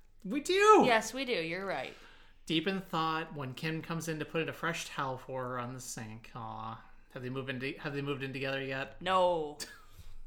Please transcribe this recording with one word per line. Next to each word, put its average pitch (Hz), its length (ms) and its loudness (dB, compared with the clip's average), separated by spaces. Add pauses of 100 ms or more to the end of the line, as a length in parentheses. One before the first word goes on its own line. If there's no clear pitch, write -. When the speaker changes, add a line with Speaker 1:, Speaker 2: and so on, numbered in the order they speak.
(240)
Speaker 1:
We 226 160 -2
do! 381 440 10
Speaker 2:
Yes, 226 300 4
we 269 100 -2
do. 247 80 -2
You're 175 320 -2
right. 135 300 -4 (520)
Speaker 1:
Deep 165 220 2
in 196 140 0
thought, 160 520 0
when 131 200 -6
Kim 160 260 -2
comes 160 280 -4
in 156 100 -2
to 151 80 -4
put 165 160 -2
in 143 80 -4
a - 20 -6
fresh 165 380 -4
towel 135 260 -2
for 131 260 -6
her 127 160 -4
on 123 140 -6
the 131 80 -10
sink. 113 540 -10
Aw. 113 440 -8 (360)
Have 127 80 -12
they 123 80 -6
moved 131 180 -4
in, 135 300 -4
have 147 160 -6
they 143 80 -2
moved 143 200 -2
in 135 120 -4
together 135 280 -2
yet? 135 380 -6
Speaker 2:
No. 175 560 4 (720)